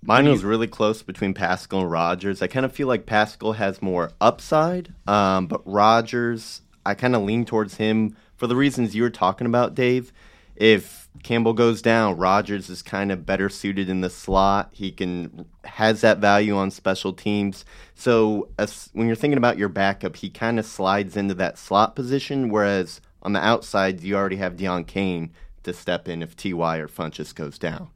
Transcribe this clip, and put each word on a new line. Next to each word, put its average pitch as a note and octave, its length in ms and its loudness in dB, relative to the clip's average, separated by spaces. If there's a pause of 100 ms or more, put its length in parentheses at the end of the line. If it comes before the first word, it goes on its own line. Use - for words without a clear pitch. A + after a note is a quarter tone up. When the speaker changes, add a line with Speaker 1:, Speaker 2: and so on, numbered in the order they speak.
Speaker 1:
Mine B2 220 6
Speaker 2:
Do D3 40 8
you D3 60 6
Speaker 1:
was F#2+ 100 -2
really A2+ 240 0
close A2 340 0
between F#2+ 300 -4
Pascal F#2+ 480 -4
and F2+ 100 -2
Rodgers. F2+ 520 -2
I F#2+ 40 -2
kinda C3 220 -2
feel C3+ 180 -6
like A#2+ 200 -2
Pascal G#2+ 480 0
has G2+ 260 -4
more F2+ 300 -2 (100)
upside, D#3+ 720 0 (140)
um, - 400 2
but - 180 -6
Rodgers, A2+ 960 2 (240)
I G2+ 100 -2
kinda B2 240 2
lean A2 280 0
towards G#2+ 300 -2
him A2 380 0 (220)
for B2 100 -6
the A#2+ 100 0
reasons B2+ 380 0
you A2+ 100 0
were A#2+ 60 2
talking F#2+ 360 -2
about, A#2+ 280 2
Dave. B2+ 380 0 (420)
If - 540 4 (140)
Campbell A2+ 320 2
goes A#2 280 2
down, A2+ 360 2
Rodgers F#2+ 520 0
is F2+ 120 -14
kinda G2 340 -2
better F#2+ 320 -2
suited G2 400 -4
in F#2 140 -2
the F2+ 80 -2
slot. G2 640 0
He G2 200 -8
can, F2 540 -8 (180)
has A2 380 0
that A2 160 6
value G#2 360 4
on G2 160 0
special F#2+ 440 -4
teams. G2+ 500 -4 (300)
So A2 540 0 (100)
as, - 340 -6
when A2+ 140 -2
you're A2+ 100 0
thinking D3 220 0
about A#2+ 200 2
your G2+ 120 -2
backup, G2 460 -2
he G2 140 -10
kinda A2+ 320 -2
slides G2 540 -2
into G2 180 -2
that F2+ 240 -4
slot G2+ 380 2
position, C3+ 540 -4
whereas G2+ 500 0 (220)
on G2+ 100 -4
the G2 80 0
outside, F#2+ 640 0
you G2 140 -2
already G2 200 -2
have F#2 200 -6
Deon F2+ 300 -4
Cain F2+ 440 -4 (320)
to F2+ 100 -8
step F2 360 -6
in E2+ 140 -8
if E2 140 -14
T G2 180 -8
Y E2 220 -2
or D#2 120 -8
Funchess D#2 460 -10
goes D2 240 -12
down. D#2+ 380 -8